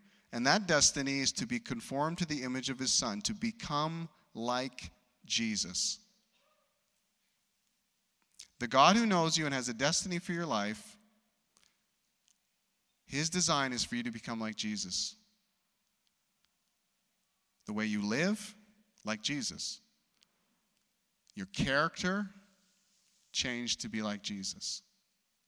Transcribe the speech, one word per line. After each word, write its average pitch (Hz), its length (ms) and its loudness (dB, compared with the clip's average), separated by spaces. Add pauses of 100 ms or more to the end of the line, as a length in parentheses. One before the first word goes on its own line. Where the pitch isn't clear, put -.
(340)
And 123 140 2
that 185 200 6
destiny 139 520 4
is 131 140 2
to 135 120 -4
be 117 140 -2
conformed 139 580 -4
to 175 80 0
the 147 160 -4
image 127 280 -4
of 131 100 -6
his 131 120 0
Son, 104 300 0
to 113 120 -4
become 156 760 -4 (240)
like 123 580 -4 (340)
Jesus. 95 720 -2 (2500)
The 123 80 0
God 139 280 8
who 233 100 4
knows 165 320 4
you 156 80 2
and 143 80 0
has 123 160 -2
a 123 40 -4
destiny 160 440 0
for 170 140 -6
your 170 160 -2
life, 107 500 -2 (2000)
his 151 240 -2
design 160 420 2
is 120 120 -2
for - 120 -4
you 120 80 -2
to 120 80 -4
become 113 280 -6
like 110 160 -4
Jesus. 95 600 -4 (2500)
The 107 60 -6
way 107 120 0
you 104 160 0
live, 151 540 0 (500)
like 107 160 -2
Jesus. 123 580 -6 (1600)
Your 95 120 -6
character, 165 800 2 (1080)
changed 120 480 -2
to 113 80 -6
be 107 120 -4
like 104 200 -4
Jesus. - 600 -8 (680)